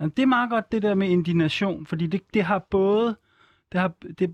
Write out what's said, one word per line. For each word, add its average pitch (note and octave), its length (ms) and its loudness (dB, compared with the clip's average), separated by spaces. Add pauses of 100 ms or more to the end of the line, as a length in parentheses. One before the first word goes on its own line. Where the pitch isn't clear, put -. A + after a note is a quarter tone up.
Jamen, D3+ 160 -2
det B3+ 60 2
er C4 40 4
meget B3 240 2
godt, A3+ 220 -2
det A3 100 -2
der G#3 120 2
med G3 140 2
indignation, E3+ 800 0
fordi E3 200 -4
det, F#3 280 -6
det G#3 100 2
har F#3+ 140 0
både, G#3 580 0 (560)
det F3+ 80 0
har, F#3 120 -2 (260)
det F3+ 160 0